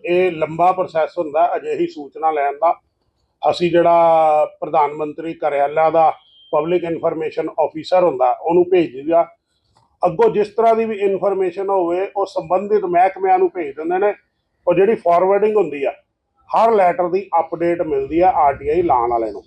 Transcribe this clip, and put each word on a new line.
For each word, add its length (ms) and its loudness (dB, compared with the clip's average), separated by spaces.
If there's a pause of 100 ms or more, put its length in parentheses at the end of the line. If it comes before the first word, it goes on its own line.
ਇਹ 280 2
ਲੰਬਾ 400 0
ਪ੍ਰੋਸੈਸ 460 -4
ਹੁੰਦਾ 380 0
ਅਜਿਹੀ 300 -4
ਸੂਚਨਾ 440 -6
ਲੈਣ 300 -4
ਦਾ। 120 2 (680)
ਅਸੀਂ 280 0
ਜਿਹੜਾ 760 4 (140)
ਪ੍ਰਧਾਨ 340 0
ਮੰਤਰੀ 400 -8
ਕਾਰਿਆਲਾ 560 0
ਦਾ 200 4 (420)
ਪਬਲਿਕ 320 0
ਇਨਫਰਮੇਸ਼ਨ 640 -4 (120)
ਆਫੀਸਰ 440 0
ਹੁੰਦਾ 280 2
ਉਹਨੂੰ 380 0
ਭੇਜ 220 2
ਦਈਦਾ, 340 0 (760)
ਅੱਗੋਂ 280 2
ਜਿਸ 180 -2
ਤਰ੍ਹਾਂ 260 2
ਦੀ 100 0
ਵੀ 160 -6
ਇਨਫਰਮੇਸ਼ਨ 720 -2
ਹੋਵੇ 460 0
ਉਹ 120 -2
ਸੰਬੰਧਿਤ 580 -2
ਮਹਿਕਮਿਆਂ 520 2
ਨੂੰ 120 2
ਭੇਜ 260 -8
ਦਿੰਦੇ 220 -4
ਨੇ, 140 0 (540)
ਔਰ 100 2
ਜਿਹੜੀ 200 4
ਫਾਰਵਰਡਿੰਗ 600 2
ਹੁੰਦੀ 280 -2
ਆ 80 -2 (580)
ਹਰ 220 4
ਲੈਟਰ 380 2
ਦੀ 180 -4 (120)
ਅਪਡੇਟ 440 -2
ਮਿਲਦੀ 360 -2
ਆ 180 6
ਆਰ 180 2
ਟੀ 120 -8
ਆਈ 140 0
ਲਾਉਣ 280 0
ਵਾਲੇ 220 -2
ਨੂੰ। 140 -16